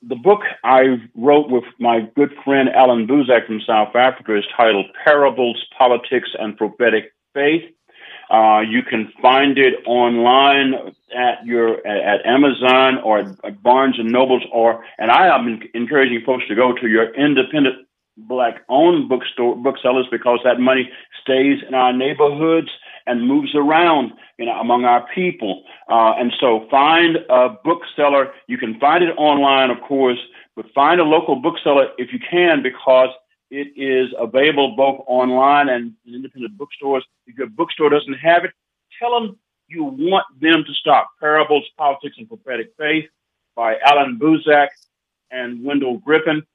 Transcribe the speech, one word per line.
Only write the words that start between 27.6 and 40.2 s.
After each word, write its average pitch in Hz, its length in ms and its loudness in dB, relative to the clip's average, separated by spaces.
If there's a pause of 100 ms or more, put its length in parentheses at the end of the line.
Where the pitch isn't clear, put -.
bookseller. 143 680 -2 (140)
You 127 100 -8
can 113 220 -8
find 170 240 2
it 170 140 -2
online, 139 520 2
of 117 120 -4
course, 131 360 -2 (380)
but 110 180 -14
find 151 260 2
a 170 40 4
local 156 320 0
bookseller 143 640 0
if 123 120 -8
you 123 80 -8
can, 170 440 0
because 127 460 2 (420)
it 139 160 -10 (100)
is 131 320 -2 (100)
available 131 560 0
both 135 320 0
online 131 640 2
and 120 240 -4 (120)
in 120 100 -20
independent 123 420 -14
bookstores. 139 480 -6 (220)
If 120 100 -20
your 127 100 -8
bookstore 151 420 -2
doesn't 143 260 -2
have 165 300 2
it, 180 60 -8 (480)
tell 240 120 -4
them 226 260 -4 (300)
you 160 160 -10
want 151 420 -4 (160)